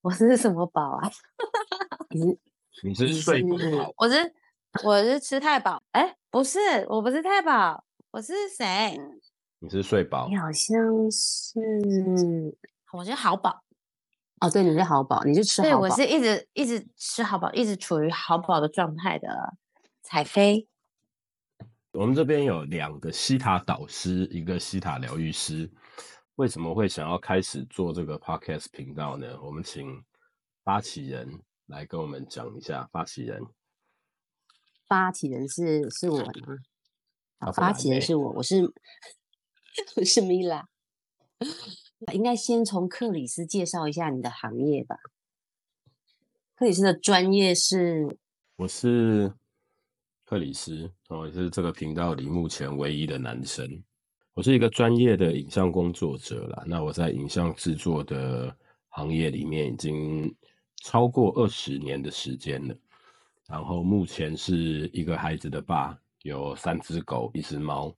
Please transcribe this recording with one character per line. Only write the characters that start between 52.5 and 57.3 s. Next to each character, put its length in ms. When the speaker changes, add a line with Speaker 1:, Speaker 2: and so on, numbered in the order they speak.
Speaker 3:
唯 160
一 140
的 120
男 280
生。 380
我 80
是 100
一 60
个 100
专 280
业 200
的 160
影 160
像 220
工 220
作 260
者 300
啦， 180
那 160
我 100
在 180
影 180
像 260